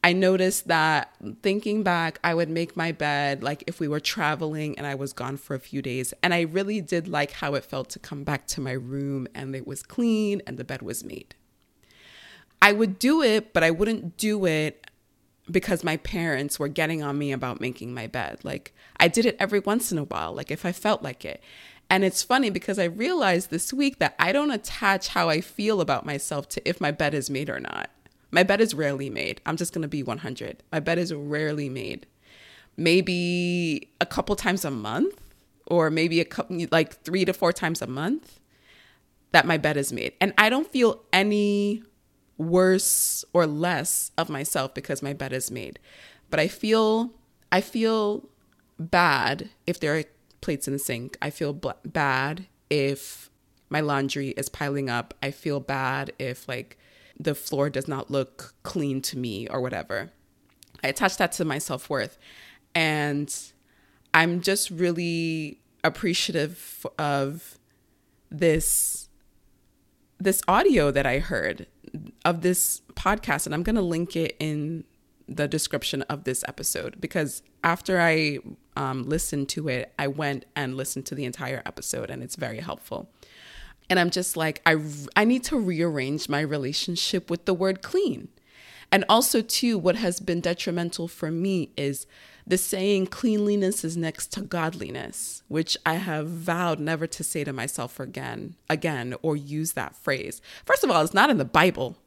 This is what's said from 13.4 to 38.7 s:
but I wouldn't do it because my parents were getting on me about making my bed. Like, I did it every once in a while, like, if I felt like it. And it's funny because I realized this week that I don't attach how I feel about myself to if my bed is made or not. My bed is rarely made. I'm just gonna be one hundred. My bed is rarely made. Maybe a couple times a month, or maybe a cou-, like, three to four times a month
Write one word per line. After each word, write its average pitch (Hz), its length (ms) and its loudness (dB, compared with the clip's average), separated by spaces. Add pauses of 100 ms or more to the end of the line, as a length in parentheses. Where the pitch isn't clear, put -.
but 170 100 4
I 165 80 6
wouldn't 185 460 -2
do 214 300 0
it 156 340 0 (720)
because 185 320 0
my 160 140 0
parents 147 600 -2
were 147 80 -2
getting 156 360 -2
on 143 160 -4
me 143 120 -2
about 127 300 -4
making 123 340 -6
my 113 140 -8
bed. 85 340 -6
Like, - 320 -10 (240)
I - 80 8
did 226 200 2
it 208 120 0
every 196 220 2
once 202 320 -2
in 165 60 -2
a 147 60 -2
while, 82 280 -6
like, - 180 -10
if 151 140 -8
I 180 80 -2
felt 208 300 -2
like 131 220 -10
it. - 160 -10 (480)
And 190 160 6
it's 185 180 2
funny 247 280 2
because 190 280 -2
I 190 60 4
realized 202 680 0
this - 220 -4
week 277 260 0
that 147 200 0
I 175 140 2
don't 294 180 2
attach 202 580 0
how 170 200 0
I 156 120 2
feel 208 400 -2
about - 260 0
myself 143 440 -6
to - 180 -4
if - 120 -2
my 151 100 0
bed 147 240 0
is 139 160 -2
made 139 200 -4
or 67 100 -6
not. - 300 -8 (400)
My 165 120 6
bed 196 200 6
is 220 120 2
rarely 139 360 -2
made. - 340 -4
I'm 160 140 -2
just 170 160 -4
gonna 160 140 -2
be 147 140 -4
one 113 160 -4
hundred. 123 440 -10 (100)
My 160 80 -2
bed 165 180 0
is 175 140 -2
rarely 147 560 -2
made. 127 380 -8 (720)
Maybe 175 1120 2 (100)
a 160 60 2
couple - 300 -2
times 185 280 0
a 151 60 -2
month, 131 500 -2 (460)
or 165 240 4
maybe 165 300 2
a 160 40 2
cou-, - 460 -4
like, - 320 2
three 185 240 2
to 185 80 0
four 175 180 2
times 165 300 -2
a - 40 -6
month 160 540 -4 (920)